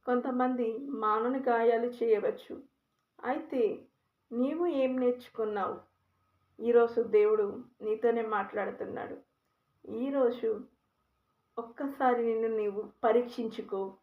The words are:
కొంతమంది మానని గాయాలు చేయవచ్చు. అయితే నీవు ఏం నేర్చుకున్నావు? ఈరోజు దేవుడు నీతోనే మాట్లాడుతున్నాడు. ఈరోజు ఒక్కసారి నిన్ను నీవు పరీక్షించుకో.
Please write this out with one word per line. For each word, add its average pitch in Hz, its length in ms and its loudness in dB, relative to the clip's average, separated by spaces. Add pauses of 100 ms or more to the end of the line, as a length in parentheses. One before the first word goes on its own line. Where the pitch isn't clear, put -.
కొంతమంది 247 720 0
మానని 226 600 0
గాయాలు 233 480 2
చేయవచ్చు. 220 760 0 (600)
అయితే 247 640 -2 (440)
నీవు 285 340 0
ఏం 262 340 0
నేర్చుకున్నావు? 220 800 -2 (800)
ఈరోజు 233 420 4
దేవుడు 208 640 2 (180)
నీతోనే 220 400 0
మాట్లాడుతున్నాడు. 202 960 -6 (720)
ఈరోజు 240 600 0 (1080)
ఒక్కసారి 240 680 0
నిన్ను 226 320 0
నీవు 208 240 -2 (220)
పరీక్షించుకో. 220 1000 0